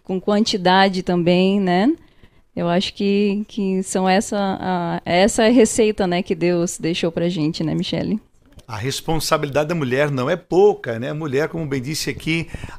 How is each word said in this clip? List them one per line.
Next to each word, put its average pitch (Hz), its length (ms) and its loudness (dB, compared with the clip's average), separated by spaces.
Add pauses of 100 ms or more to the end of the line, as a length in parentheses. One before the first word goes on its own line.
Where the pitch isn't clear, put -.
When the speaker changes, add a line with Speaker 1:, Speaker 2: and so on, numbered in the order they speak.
Speaker 1:
com 185 160 -4
quantidade 190 840 2
também, 180 560 2
né? 190 340 2 (640)
Eu 175 120 -2
acho 175 280 0
que, 202 520 0
que 190 360 -2
são 185 260 0
essa 196 500 0
a, 175 460 -4
essa 202 380 2
é 220 60 6
a - 20 4
receita, 220 560 4
né, 175 160 0
que 196 100 -2
Deus 175 460 0
deixou 165 320 -2
pra 175 180 -2
gente, 165 340 -2
né, 156 120 -2
Michele? 180 440 -4 (480)
Speaker 2:
A 113 80 -12
responsabilidade 147 960 -2
da 175 60 -2
mulher 143 360 0
não 127 180 -2
é 180 60 0
pouca, 175 640 2
né? 139 120 -6
A - 20 -6
mulher, 151 360 -2
como 156 160 -6
bem 139 160 -4
disse 147 280 -6
aqui 160 400 -4 (300)